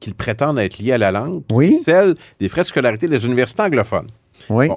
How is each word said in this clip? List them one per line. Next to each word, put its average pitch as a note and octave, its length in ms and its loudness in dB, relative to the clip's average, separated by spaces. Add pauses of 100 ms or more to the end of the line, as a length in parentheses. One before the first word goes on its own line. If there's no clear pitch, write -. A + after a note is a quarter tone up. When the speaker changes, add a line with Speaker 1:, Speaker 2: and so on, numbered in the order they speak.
Speaker 1:
qu'ils G#2 120 -12
prétendent C#3 440 -2
être G2 200 -4
liés A2+ 140 -2
à B2 60 0
la G2 140 2
langue, D3 300 -6 (100)
Speaker 2:
Oui. E3+ 320 4
Speaker 1:
celle F3+ 320 4 (240)
des - 80 -2
frais E3 140 -2
de E3 40 0
scolarité B2 420 0
des C3 160 0
universités B2 380 -2
anglophones. A#2 460 -2 (420)
Speaker 2:
Oui. A#2 160 2
Speaker 1:
Bon, E3 100 -2